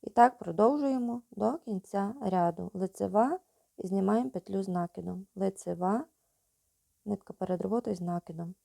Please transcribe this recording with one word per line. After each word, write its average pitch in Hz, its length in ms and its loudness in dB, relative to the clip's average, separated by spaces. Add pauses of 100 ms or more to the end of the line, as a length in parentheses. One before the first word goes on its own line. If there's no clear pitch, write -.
І - 80 -10
так 240 280 6
продовжуємо 240 840 2 (100)
до 220 260 0
кінця 196 640 -4
ряду. 180 520 0
Лицева 196 680 0 (380)
і 190 100 -8
знімаємо 202 420 2
петлю 196 340 -6
з 190 40 -6
накидом. 180 580 -6 (100)
Лицева, 190 680 -2 (1000)
нитка 202 280 -6
перед 185 280 -2
роботою 214 340 -2
з 175 60 -8
накидом. 175 640 -6